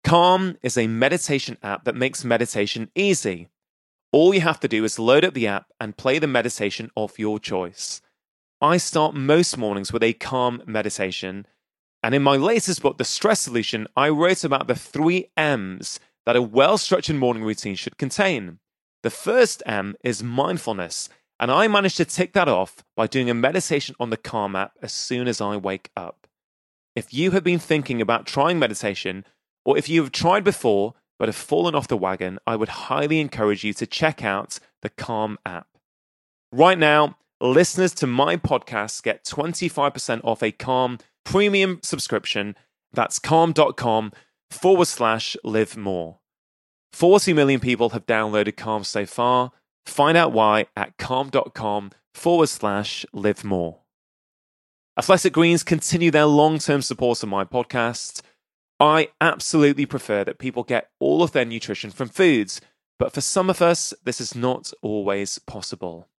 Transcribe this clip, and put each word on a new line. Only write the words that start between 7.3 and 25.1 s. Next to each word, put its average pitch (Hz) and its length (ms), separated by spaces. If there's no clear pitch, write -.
choice. - 640
I 160 180
start 156 360
most 147 440
mornings 101 340
with 113 100
a 113 120
Calm 123 520
meditation, 98 800
and 117 120
in 143 80
my 139 140
latest 190 440
book, 139 160
The - 80
Stress - 360
Solution, 113 540
I 139 140
wrote 170 340
about 139 260
the 123 60
three 170 600
M's 113 640
that 117 100
a 123 80
well-structured 151 720
morning 120 280
routine 104 320
should - 220
contain. 127 600
The 113 80
first - 560
M 101 360
is 107 200
mindfulness, 120 840
and 120 120
I 190 180
managed 202 300
to 170 60
tick - 280
that 175 160
off 95 340
by 110 100
doing 123 240
a 120 40
meditation 143 680
on 120 100
the - 60
Calm 101 400
app 95 160
as 110 100
soon 123 360